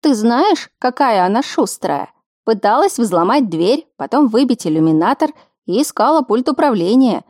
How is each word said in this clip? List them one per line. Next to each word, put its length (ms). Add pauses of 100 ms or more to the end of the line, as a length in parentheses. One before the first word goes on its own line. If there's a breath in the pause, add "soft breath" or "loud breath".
«Ты 140
знаешь, 540 (100)
какая 460
она 180
шустрая? 680 (320)
Пыталась 520
взломать 520
дверь, 480
потом 320
выбить 360
иллюминатор — 680 (340 soft breath)
и 160
искала 400
пульт 280
управления» 800